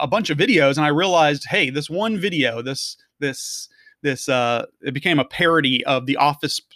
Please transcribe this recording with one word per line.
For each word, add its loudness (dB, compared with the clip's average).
a 0
bunch 0
of -2
videos, 4
and 2
I 4
realized, 2
hey, 0
this -6
one -2
video, -2
this, -8
this, -8
this, -4
uh, 0
it -6
became 0
a 2
parody 0
of 0
the -2
Office 0